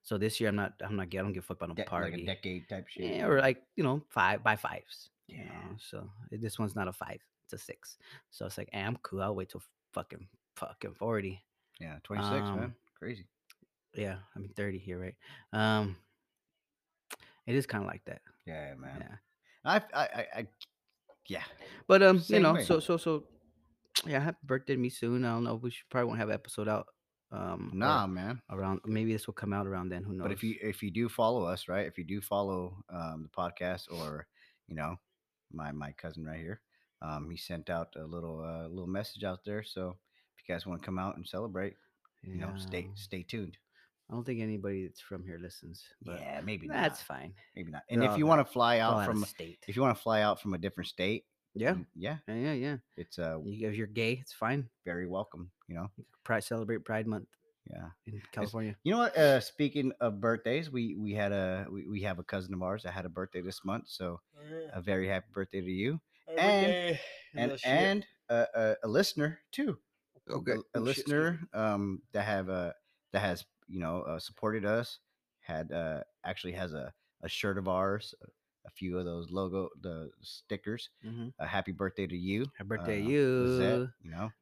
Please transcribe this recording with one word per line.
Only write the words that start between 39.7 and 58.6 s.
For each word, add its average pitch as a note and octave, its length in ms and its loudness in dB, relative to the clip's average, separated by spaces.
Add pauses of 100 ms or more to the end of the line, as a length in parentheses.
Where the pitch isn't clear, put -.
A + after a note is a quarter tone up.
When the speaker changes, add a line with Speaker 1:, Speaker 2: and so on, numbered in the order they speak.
Speaker 2:
if - 120 -20
you A2 60 -2
guys - 120 -8
wanna F2 160 -8
come F#2 160 -6
out F#2+ 180 -4
and F2 100 -14
celebrate, G2 480 -6 (480)
you F#2 140 -10
know, F#2+ 140 -4
Speaker 1:
Yeah. G2 80 -10
Speaker 2:
stay, F#2 360 -6
stay G2 280 -10
tuned. G#2 340 -8 (540)
Speaker 1:
I A2+ 40 -8
don't A#2 100 -6
think A#2+ 180 -4
anybody G2+ 440 -4
that's - 140 -16
from F#2 240 -12
here F2 160 -10
listens, F2+ 440 -14 (180)
but F2 180 -10
Speaker 2:
Yeah, C#2+ 220 -8
maybe G#2+ 260 -6
Speaker 1:
that's - 400 0
Speaker 2:
not. C#2+ 100 -8
Speaker 1:
fine. E2 160 -12 (220)
Speaker 2:
Maybe E2 140 -10
not. D2+ 180 -10
And A#2+ 140 10
Speaker 1:
They're - 60 10
Speaker 2:
if G#2+ 40 6
Speaker 1:
all G#2 60 4
Speaker 2:
you D3+ 60 8
Speaker 1:
got, D#3 40 8
Speaker 2:
wanna D3+ 160 12
fly A#2+ 320 8
Speaker 1:
they're A2+ 80 8
all A2+ 100 8
Speaker 2:
out G#2 100 6
Speaker 1:
out - 40 4
of A2+ 60 4
Speaker 2:
from, G#2 100 4
Speaker 1:
state. E2+ 420 -10
Speaker 2:
if G2+ 100 -6
you B2+ 40 2
wanna B2 140 8
fly A2 260 4
out G#2 220 6
from G2+ 100 -2
a F2 60 0
different F2+ 300 -2
state, G2+ 360 0 (300)
Speaker 1:
Yeah. A2+ 180 2
Speaker 2:
and, - 220 -2
yeah. A2+ 240 -4 (100)
Speaker 1:
Yeah, A2 60 -4
yeah, C3+ 180 0
yeah. C#3 240 -2 (200)
Speaker 2:
It's, - 220 -10
uh, D#2+ 240 -2
Speaker 1:
You, G#2+ 260 -4
if G#2 60 -2
you're A2 120 -2
gay, A2+ 340 0
it's - 120 -16
fine. B2+ 360 -2 (160)
Speaker 2:
very F2+ 220 -4
welcome, F2+ 440 -6 (160)
you E2+ 100 -10
know? E2 200 -6
Speaker 1:
You - 80 -16
could - 200 -20
probably A2 180 2
celebrate A2+ 420 -2
Pride A2 220 -2
Month A2 220 -2 (420)
Speaker 2:
Yeah. E2+ 200 -10 (160)
Speaker 1:
in G#2 100 -10
Speaker 2:
It's, G2 160 -12
Speaker 1:
California. G#2+ 500 -4